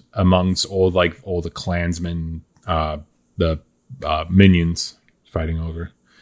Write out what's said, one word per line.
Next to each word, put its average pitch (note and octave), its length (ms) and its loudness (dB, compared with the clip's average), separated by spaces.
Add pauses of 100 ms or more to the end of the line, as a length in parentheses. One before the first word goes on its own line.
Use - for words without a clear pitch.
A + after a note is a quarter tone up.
(140)
amongst F#2 520 2
all, F#2+ 240 2
like, F2 320 0
all F2+ 220 -6
the E2+ 80 -8
Klansmen, E2+ 920 -6 (220)
uh, D#2 320 -4 (400)
the, E2 220 0 (440)
uh, D#2 280 -2
minions F2+ 680 4 (340)
fighting D#2+ 280 -4
over. E2 320 -10 (300)